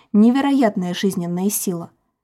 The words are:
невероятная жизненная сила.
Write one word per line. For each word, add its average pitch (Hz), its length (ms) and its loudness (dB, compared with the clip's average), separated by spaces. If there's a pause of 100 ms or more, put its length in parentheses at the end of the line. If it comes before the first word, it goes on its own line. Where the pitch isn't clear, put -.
(120)
невероятная 233 840 2
жизненная 180 560 -2
сила. 175 420 -6 (320)